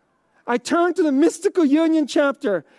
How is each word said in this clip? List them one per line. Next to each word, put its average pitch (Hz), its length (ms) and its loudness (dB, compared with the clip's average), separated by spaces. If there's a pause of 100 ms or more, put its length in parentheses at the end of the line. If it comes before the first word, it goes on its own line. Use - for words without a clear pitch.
(460)
I 240 120 -2
turned 339 380 0
to 370 60 0
the 302 100 0
Mystical 330 520 0
Union 311 420 2
chapter. 269 580 -2 (140)